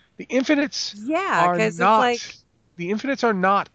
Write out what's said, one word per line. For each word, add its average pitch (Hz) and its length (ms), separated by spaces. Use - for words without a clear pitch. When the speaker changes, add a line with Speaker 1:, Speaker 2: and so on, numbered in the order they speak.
Speaker 1:
The - 140
Infinites 269 640
Speaker 2:
Yeah, 254 500
Speaker 1:
are 175 100
Speaker 2:
'cause 170 100
it's 170 120
Speaker 1:
not, 202 200
Speaker 2:
like 240 380
Speaker 1:
the 175 140
Infinites 247 340
are 226 100
not 190 400